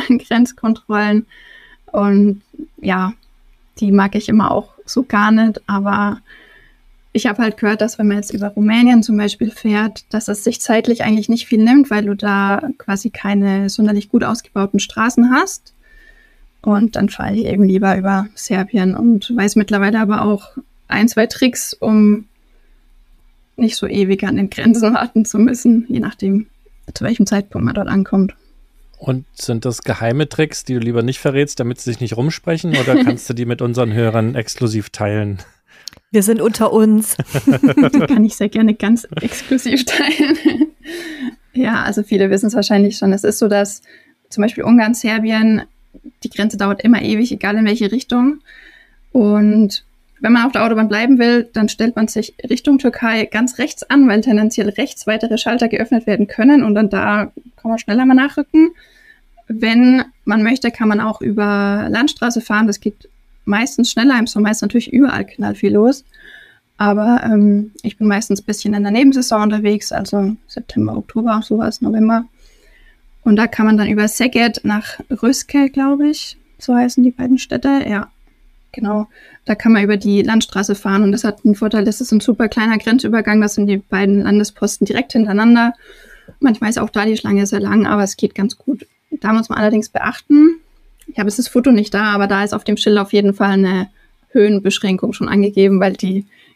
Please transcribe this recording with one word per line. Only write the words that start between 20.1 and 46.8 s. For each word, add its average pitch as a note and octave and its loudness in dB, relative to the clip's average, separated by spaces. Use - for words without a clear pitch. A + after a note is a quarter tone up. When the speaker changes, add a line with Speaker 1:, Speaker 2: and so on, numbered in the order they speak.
Speaker 1:
auch G3+ -4
ein, G3+ 0
zwei A3 0
Tricks, - -4
um G#3+ 2
nicht A3+ 0
so - -6
ewig G3 0
an F#3+ -2
den G3 -2
Grenzen A3+ 2
warten A3+ 0
zu - -6
müssen, A#3 2
je A#3+ -4
nachdem, G#3 -4
zu - -10
welchem G#3+ -2
Zeitpunkt G3+ -6
man - -4
dort G3+ -6
ankommt. F#3+ -2
Speaker 2:
Und C3 -6
sind A#2 -6
das A#2+ -8
geheime A#2+ -4
Tricks, - -4
die C3 -8
du B2 -2
lieber A#2 -2
nicht C3 -4
verrätst, C#3+ -2
damit B2 -4
sie B2 -6
sich A2+ -6
nicht A2+ -6
rumsprechen, D#3+ -4
oder C3 0
Speaker 3:
<laughs> C3 4
Speaker 2:
kannst - -4
du B2+ -4
die A#2+ -6
mit A#2+ -4
unseren A#2+ -2
Hörern A2+ 0
exklusiv A2 -4
teilen? G#2 -4
Speaker 3:
Wir G#3 2
sind A3 0
unter A3 0
uns. G#3+ 2
<laughs> - -6
Speaker 1:
Die C#4 4
kann G#3+ 2
ich A3 0
sehr G#3 -2
gerne A3 2
ganz A3+ 0
exklusiv B3+ -4
teilen. D4+ 0
Ja, B3 -2
also G#3 -4
viele G3 0
wissen's G3+ 0
wahrscheinlich G3+ 2
schon. G3 2
Es G3+ -4
ist G#3+ -2
so, A3 2
dass G3+ -2
zum - -6
Beispiel A3 -2
Ungarn, A3+ 4
Serbien, A3 0
die - -8
Grenze G#3 -4
dauert G3 -2